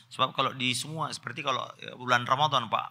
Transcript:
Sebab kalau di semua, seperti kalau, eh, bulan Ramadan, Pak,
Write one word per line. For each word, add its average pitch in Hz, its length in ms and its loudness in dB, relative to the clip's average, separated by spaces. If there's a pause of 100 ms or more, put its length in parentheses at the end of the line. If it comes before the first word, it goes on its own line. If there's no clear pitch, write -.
Sebab 127 240 0
kalau 127 220 0
di 127 180 -2
semua, 147 380 -4
seperti 123 320 -10
kalau, 131 240 -2 (160)
eh, - 160 -12
bulan 123 260 4
Ramadan, 131 460 4
Pak, - 200 0